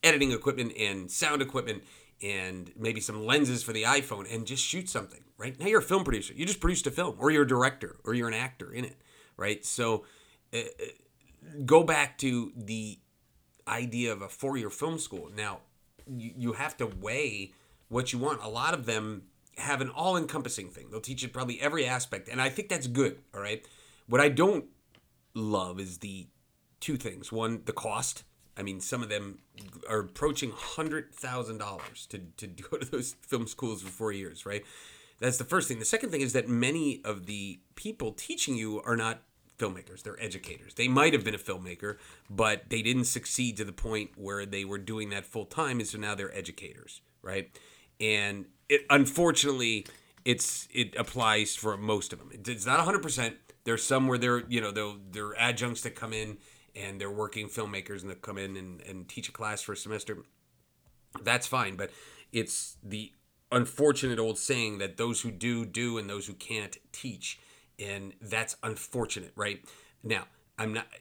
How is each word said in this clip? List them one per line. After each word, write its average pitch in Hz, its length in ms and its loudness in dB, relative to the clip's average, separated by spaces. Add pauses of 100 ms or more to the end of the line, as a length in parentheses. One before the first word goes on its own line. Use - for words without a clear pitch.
editing 139 300 8
equipment 120 440 0
and 98 340 0
sound 147 320 2
equipment 120 400 -4 (380)
and 92 560 -6
maybe 110 240 -2
some 107 240 -6
lenses 123 380 4
for 117 100 -6
the 110 120 0
iPhone, 117 480 2
and 113 120 -4
just 127 200 -2
shoot 185 240 -2
something, - 340 -6 (140)
right? 127 240 -8
Now 170 60 -2
you're 220 120 8
a - 40 8
film 190 200 4
producer. 117 320 0
You 170 120 -2
just 196 120 -2
produced 139 300 2
a - 20 2
film, 165 300 0
or 147 100 6
you're 151 140 8
a - 20 6
director, 127 580 2
or 110 80 0
you're 120 140 2
an 110 80 0
actor 127 380 -4
in 123 120 -4
it, - 120 -10 (400)
right? 104 280 0
So, 113 400 2 (480)
uh, 117 100 0 (1000)
go 160 200 10
back 147 340 4
to 123 380 0
the 110 420 -6 (720)
idea 120 440 0
of 98 80 -4
a 95 80 -8
four-year 135 400 -2
film 160 300 -2
school. - 340 -8
Now, 104 280 -4 (480)
you, 117 280 -8
you 120 180 0
have 151 240 -4
to 123 80 0
weigh 104 680 -4 (340)
what 123 260 -2
you 123 60 -2
want. 131 240 0
A 110 60 -6
lot 131 260 0
of 135 100 -6
them 107 440 -2 (280)
have 135 240 0
an 127 100 -2
all-encompassing 156 800 0
thing. 62 200 -18
They'll 110 100 -8
teach 131 220 -6
you 127 60 -4
probably 123 320 -4
every 147 260 2
aspect, 123 420 -2
and 123 140 0
I 135 60 4
think - 200 -4
that's 135 200 -2
good, 123 320 2 (120)
all 98 80 -8
right? 104 240 -6 (440)
What 123 120 8
I 147 80 10
don't 165 360 6 (680)
love 98 440 0
is 92 200 -8
the 95 280 -10 (540)
two 147 160 -2
things. 92 340 -8
One, 113 340 0
the 107 80 -2
cost. - 520 -4 (320)
I 101 60 -8
mean, 95 180 -6
some 123 240 -4
of 107 40 -8
them 101 300 -4 (500)
are 107 120 2
approaching 143 500 -2
hundred 156 640 -6
thousand 120 440 -6
dollars 101 480 -8
to, 101 120 -10 (200)
to 104 80 -10
<laughs> 87 240 -12
go 156 60 0
to 135 80 -4
those 123 360 -4
film 120 260 0
schools 110 360 -6
for 92 60 -12
four 107 220 -2
years, 92 340 -8
right? 104 200 -4 (560)
That's 123 180 2
the 123 60 -2
first 180 240 2
thing. 117 100 -2
The 110 60 -6
second 220 260 2
thing 143 120 0
is 123 100 0
that 120 160 2
many 127 560 2
of 98 220 -4
the 98 340 -8 (160)
people 214 340 -6
teaching 220 460 -2
you 107 280 -2
are 117 120 2
not 113 260 -2 (360)
filmmakers. 92 440 -4
They're - 180 -10
educators. - 540 -8
They 123 140 4
might 143 240 8
have 110 100 4
been 104 140 -2
a - 20 -8
filmmaker, 92 600 -8 (300)
but 104 400 2
they 113 140 0
didn't 120 220 2
succeed 120 540 -2
to 110 60 -2
the 98 80 -8
point 110 440 -2
where 101 280 -6
they 98 200 -4
were 101 140 -4
doing 107 320 -4
that 101 140 -4
full 107 220 -6
time, 135 320 0
and 107 100 -2
so - 80 -6
now 104 200 -2
they're 98 200 -6
educators, - 640 -12 (220)
right? 95 340 -6 (440)
And 104 460 2 (220)
it, 143 220 6
unfortunately, 139 960 6 (380)
it's, - 480 2
it 120 240 0
applies 110 580 4
for 107 220 -2
most 104 360 0
of 87 60 -12
them. - 140 -18
It, 104 160 -10
it's 110 180 -4
not 143 140 6
a - 20 4
hundred 190 220 2
percent. 123 320 0 (260)
There's 113 220 2
some 131 240 6
where 123 100 4
they're, 123 300 4
you 120 120 2
know, 104 120 -2
they'll, 104 260 -2 (140)
they're 104 260 -4
adjuncts 120 440 2
that 117 120 -6
come 113 180 -6
in 107 260 -6 (380)
and 98 240 -8
they're 101 100 -4
working 104 380 -4
filmmakers 101 540 -6
and 95 80 -8
they 92 40 -8
come 98 240 -10
in 98 180 -6
and, 92 260 -12
and 92 260 -12
teach - 200 -10
a - 40 -10
class 107 280 -4
for - 120 -8
a 95 40 -6
semester. 104 420 -6 (1040)
That's 123 220 2
fine, 110 300 0
but 92 160 -6 (400)
it's - 540 -2
the 107 260 -8 (400)
unfortunate 123 680 4
old 110 180 2
saying 113 400 0
that 98 180 -4
those 117 260 0
who 117 100 -2
do, 117 340 0
do, 117 320 -2
and 101 100 -6
those 101 200 -6
who 98 60 -10
can't 104 420 -6 (160)
teach. - 480 -10 (400)
And 98 400 -8
that's 110 420 -2
unfortunate, 107 720 -4
right? 101 300 -4 (400)
Now, 110 220 -2 (300)
I'm 110 180 -2
not 113 120 -4 (140)